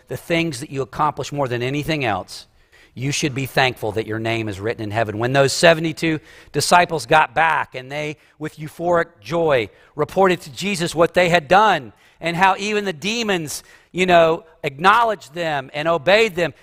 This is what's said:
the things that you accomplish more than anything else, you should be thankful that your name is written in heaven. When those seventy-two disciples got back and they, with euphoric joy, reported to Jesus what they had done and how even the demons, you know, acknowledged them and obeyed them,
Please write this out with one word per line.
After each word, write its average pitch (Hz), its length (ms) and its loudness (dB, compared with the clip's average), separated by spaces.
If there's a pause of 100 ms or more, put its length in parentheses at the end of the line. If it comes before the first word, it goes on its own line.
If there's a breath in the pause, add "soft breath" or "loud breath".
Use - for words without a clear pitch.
the 131 80 -8
things 165 440 -4
that 160 100 -14
you 135 120 -6
accomplish 147 500 -4
more 143 160 -2
than 120 140 -4
anything 143 420 -4
else, 98 420 -6 (460 soft breath)
you 135 200 -4
should 143 220 -4
be 135 100 -4
thankful 123 480 -2
that 107 140 -4
your 107 120 -8
name 113 300 -4
is 95 100 -8
written 110 240 -6
in 104 80 -8
heaven. 107 280 -4
When 123 160 -2
those 139 180 4
seventy-two 165 640 2 (320 loud breath)
disciples 170 540 2
got 151 300 2
back 151 400 0
and 127 180 -12
they, 151 240 -8 (220 soft breath)
with 151 180 -10
euphoric 170 640 -2
joy, 135 480 0 (260 soft breath)
reported 180 460 2
to 160 100 -18
Jesus 165 440 -4
what 165 180 2
they 180 160 4
had 170 180 2
done 175 460 4 (280 soft breath)
and 165 140 -4
how 185 220 4
even 208 300 -4
the 185 80 -4
demons, 190 680 -4 (300 soft breath)
you 185 140 0
know, 170 400 4 (180 soft breath)
acknowledged 185 720 0
them 151 400 -4
and 147 140 -4
obeyed 180 460 2
them, 160 280 -2